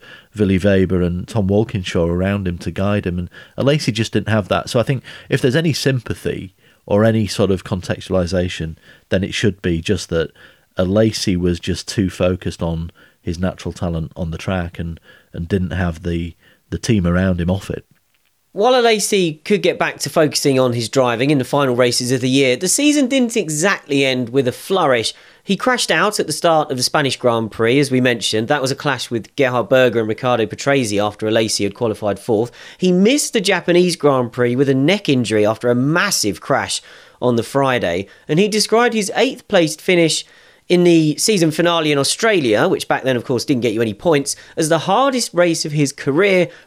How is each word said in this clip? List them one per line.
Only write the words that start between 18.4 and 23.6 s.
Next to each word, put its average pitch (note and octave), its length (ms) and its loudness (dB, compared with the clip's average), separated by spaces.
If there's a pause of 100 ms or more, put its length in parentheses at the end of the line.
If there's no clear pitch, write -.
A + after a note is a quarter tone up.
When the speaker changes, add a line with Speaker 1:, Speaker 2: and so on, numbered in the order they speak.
Speaker 2:
While A3+ 200 2
Alesi G#3 720 2
could G3+ 160 2
get E3 180 0
back D#3 200 -2
to C#3+ 100 -6
focusing C#3+ 500 2
on B2+ 140 2
his A#2 160 -4
driving B2 400 2
in D3+ 80 2
the B2+ 80 0
final C#3 280 0
races B2 380 2
of C3 80 2
the C3 100 0
year, C3 280 2
the F#3 100 -4
season C#4+ 400 2
didn't B3 300 0
exactly D#3 640 0